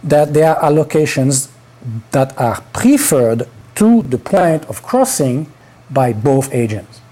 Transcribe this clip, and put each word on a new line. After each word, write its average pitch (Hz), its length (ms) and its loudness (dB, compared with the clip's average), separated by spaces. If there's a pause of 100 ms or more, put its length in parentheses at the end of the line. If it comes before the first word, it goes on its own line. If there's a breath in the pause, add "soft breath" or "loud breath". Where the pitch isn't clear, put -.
that 147 300 0
there 156 220 4
are 156 160 0
allocations 143 760 0 (640)
that 135 280 0
are 117 220 -2 (120)
preferred 127 720 2 (280)
to 226 280 4
the 127 140 -4
point 170 480 0
of - 160 -12
crossing 151 720 -2 (400 soft breath)
by 127 220 0
both 135 400 0
agents. 107 480 -4 (100)